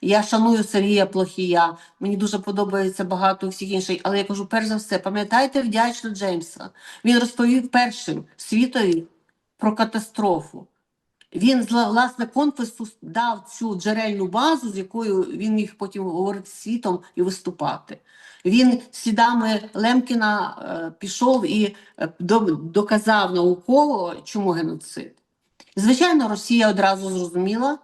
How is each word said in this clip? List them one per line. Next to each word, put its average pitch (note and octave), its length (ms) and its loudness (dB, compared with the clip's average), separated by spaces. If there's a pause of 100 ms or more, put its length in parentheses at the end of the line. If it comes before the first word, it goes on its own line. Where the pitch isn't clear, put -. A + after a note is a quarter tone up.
Я G3+ 220 2
шаную A3 420 4
Сергія G3+ 420 2
Плохія, F3+ 680 0 (240)
мені G3+ 160 -2
дуже G3+ 220 -2
подобається G3 640 -2
багато F#3+ 440 0
всіх F#3+ 220 -8
інших, F#3 320 -2
але G3 160 0
я G3 60 0
кажу, G3 220 -6
перш A3 200 -2
за G#3+ 100 -2
все, G#3+ 220 -4
пам'ятайте A3 640 0
вдячно A3+ 480 -2
Джеймса. F#3+ 600 -6 (340)
Він A#3+ 140 6
розповів A#3+ 520 2
першим G#3+ 540 -2 (120)
світові G#3+ 680 0 (520)
про G#3+ 180 0
катастрофу. G#3 920 -4 (680)
Він, A#3+ 280 4
зла-, A3+ 280 0
власне, A#3+ 360 0
Конфесу B3+ 640 -4 (140)
дав G#3+ 420 -4 (140)
цю A3+ 220 -4
джерельну G#3 460 -2
базу, B3 440 0
з G3 80 -8
якою G3 440 -2
він G#3+ 320 -2
міг G#3 220 -2
потім G3 260 -8
говорити F#3+ 440 -4
з - 60 -20
світом G#3+ 460 -4 (160)
і F3 80 -2
виступати. - 760 -6 (460)
Він B3 360 4 (100)
слідами A3+ 680 2 (140)
Лемкіна, A3 880 0
е, E3 360 -8
пішов A#3+ 520 2
і, G#3 260 0 (240)
е, D#3+ 80 -4 (100)
до-, F3+ 220 2 (140)
доказав G3+ 800 0
науково, F#3 800 2 (100)
чому G3 260 -2
геноцид. E3 600 -6 (640)
Звичайно, B3+ 520 4
Росія G#3+ 420 2
одразу G3 400 2
зрозуміла F#3+ 720 -2